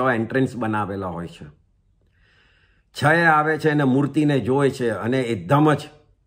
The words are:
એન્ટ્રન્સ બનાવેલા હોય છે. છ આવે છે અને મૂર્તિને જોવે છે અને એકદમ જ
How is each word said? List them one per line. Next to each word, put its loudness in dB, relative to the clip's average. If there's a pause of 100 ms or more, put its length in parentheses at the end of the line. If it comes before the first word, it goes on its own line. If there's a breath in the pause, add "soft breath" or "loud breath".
(140)
એન્ટ્રન્સ -2
બનાવેલા -6
હોય -10
છે. -20 (1600)
છ -4
આવે 4
છે 2
અને 2
મૂર્તિને 2
જોવે 0
છે -4
અને -2
એકદમ 2
જ -4 (460)